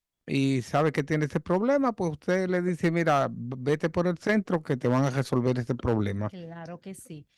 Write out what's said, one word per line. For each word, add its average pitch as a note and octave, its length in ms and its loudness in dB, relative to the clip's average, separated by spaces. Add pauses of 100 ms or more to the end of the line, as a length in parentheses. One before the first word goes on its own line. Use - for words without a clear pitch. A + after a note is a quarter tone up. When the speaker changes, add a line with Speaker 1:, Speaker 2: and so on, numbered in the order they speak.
(260)
Speaker 1:
y C3+ 360 0
sabe D3 320 2
que D3 100 0
tiene D3+ 220 0
ese D#3 160 -2
problema, B3 500 2
pues F3+ 200 -4
usted F3+ 380 0
le F3+ 120 0
dice, F3 280 0
"Mira, D#3+ 400 4
v-, A#2 280 -8
vete D3 320 0
por E3+ 180 0
el F3 100 -2
centro G3 460 0
que C#3+ 140 -2
te A#2+ 100 -2
van B2+ 160 4
a C#3 60 2
resolver B2+ 500 0
ese B2 160 -2
problema". G#2 540 0
Speaker 2:
Claro E3+ 500 -14
que G3 160 -14
sí. D3+ 320 -18 (100)